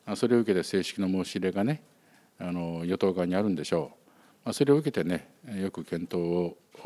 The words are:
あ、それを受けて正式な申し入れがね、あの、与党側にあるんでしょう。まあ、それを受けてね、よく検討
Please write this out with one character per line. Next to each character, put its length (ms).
あ、 80
そ 120
れ 80
を 40
受 120
け 80
て 40
正 180
式 180
な 80
申 160
し 120
入 100
れ 60
が 120
ね、 200
あ 120
の、 340
与 120
党 160
側 140
に 80
あ 80
る 60
ん 60
で 80
し 100
ょ 200
う。 160
ま 40
あ、 40
そ 120
れ 80
を 40
受 140
け 0
て 160
ね、 220
よ 80
く 140
検 220
討 500